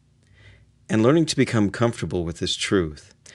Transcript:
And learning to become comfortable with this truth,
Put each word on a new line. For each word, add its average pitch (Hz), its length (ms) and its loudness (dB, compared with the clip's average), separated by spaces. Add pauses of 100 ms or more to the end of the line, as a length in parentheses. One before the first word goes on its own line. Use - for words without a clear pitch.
(880)
And 113 140 2
learning 151 240 4
to - 100 -6
become 113 360 2
comfortable 98 520 -4
with 82 140 -8
this 90 180 -4
truth, 80 600 -4 (200)